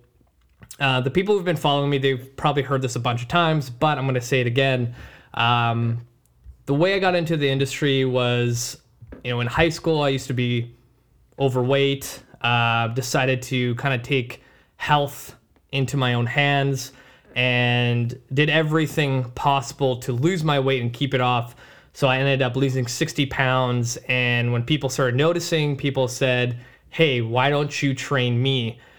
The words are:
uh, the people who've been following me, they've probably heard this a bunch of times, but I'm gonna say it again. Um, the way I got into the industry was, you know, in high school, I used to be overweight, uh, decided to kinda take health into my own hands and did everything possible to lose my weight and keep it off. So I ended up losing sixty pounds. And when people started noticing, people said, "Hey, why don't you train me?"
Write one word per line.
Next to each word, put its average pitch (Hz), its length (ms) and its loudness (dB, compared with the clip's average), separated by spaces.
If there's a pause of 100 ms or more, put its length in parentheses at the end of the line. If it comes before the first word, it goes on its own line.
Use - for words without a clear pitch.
(800)
uh, 131 220 2
the 131 80 0
people 190 240 0
who've 196 100 0
been 175 120 0
following 143 340 0
me, 143 80 0
they've 131 400 -2
probably 143 240 0
heard 131 220 -2
this 120 120 -4
a 123 40 -4
bunch 120 240 -2
of 120 40 -12
times, 160 400 2
but 151 300 0
I'm 131 80 -4
gonna 127 160 0
say 127 200 0
it 120 40 2
again. 123 480 0 (400)
Um, 117 680 0 (640)
the 143 80 2
way 180 180 4
I 196 60 2
got 185 160 2
into 165 200 0
the 143 140 2
industry 135 560 0
was, 120 720 0 (460)
you 123 80 -4
know, 120 80 -2
in 120 80 -2
high 165 220 2
school, 160 340 -2
I 143 60 2
used 135 180 -2
to 135 80 -2
be 120 400 -2 (640)
overweight, 139 800 0 (220)
uh, 117 480 2
decided 127 540 0
to 123 320 -2
kinda 131 220 -2
take 120 460 -4 (320)
health - 600 -2 (360)
into 135 260 -2
my 127 160 2
own 120 140 0
hands 139 640 0 (440)
and 120 800 0 (160)
did 147 200 2
everything 151 720 2 (100)
possible 135 640 -2
to 123 160 -6
lose 160 300 0
my 147 160 2
weight 131 240 0
and 117 100 -2
keep 139 220 -2
it 127 60 2
off. 120 340 0 (380)
So - 140 0
I 131 120 2
ended 135 240 2
up 120 120 -2
losing 131 300 0
sixty 147 400 -2
pounds. 127 720 0 (100)
And 120 460 0
when 117 80 0
people 135 280 -2
started 127 260 0
noticing, 156 600 0
people 135 320 0
said, 123 500 0 (340)
"Hey, 135 300 2
why 123 280 2
don't 147 320 -2
you 139 140 2
train 123 480 0
me?" 127 360 -2 (200)